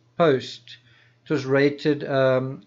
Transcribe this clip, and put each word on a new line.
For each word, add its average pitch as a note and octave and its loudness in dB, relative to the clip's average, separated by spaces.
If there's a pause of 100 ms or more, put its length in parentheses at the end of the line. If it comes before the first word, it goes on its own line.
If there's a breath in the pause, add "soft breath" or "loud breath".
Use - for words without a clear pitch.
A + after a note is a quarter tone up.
(180)
post, C3+ -2 (460 soft breath)
it - -20
was C3+ -2
rated, C#3+ 0
um, C3+ 0